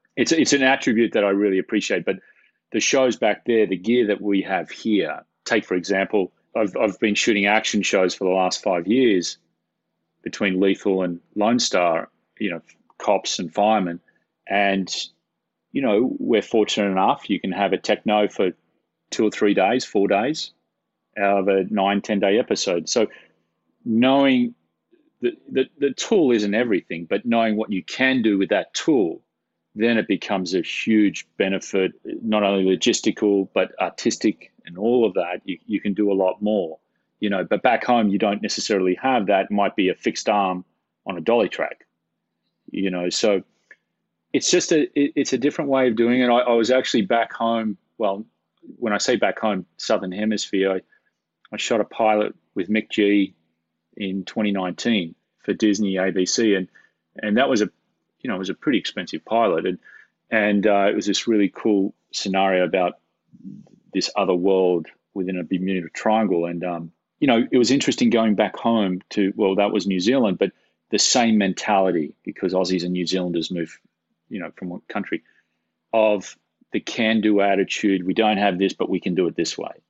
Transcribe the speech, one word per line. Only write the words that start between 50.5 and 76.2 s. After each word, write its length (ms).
I, 80
I 40
shot 220
a 60
pilot 500
with 160
Mick 200
G 440
in 300
twenty 260
nineteen 640
for 100
Disney 440
A 140
B 140
C, 280
and, 140
and 220
that 120
was 140
a, 60
you 80
know, 80
it 40
was 100
a 40
pretty 240
expensive 480
pilot, 400
and, 140
and, 380
uh, 200
it 80
was 120
this 200
really 220
cool 460
scenario 520
about 360
this 220
other 200
world 500
within 240
a 40
Bermuda 500
Triangle, 520
and, 180
um, 280
you 80
know, 240
it 60
was 140
interesting 400
going 240
back 200
home 460
to, 240
well, 200
that 160
was 160
New 120
Zealand, 380
but 140
the 80
same 400
mentality, 760
because 300
Aussies 300
and 100
New 140
Zealanders 420
move, 300
you 100
know, 180
from 120
one 200
country, 340
of 460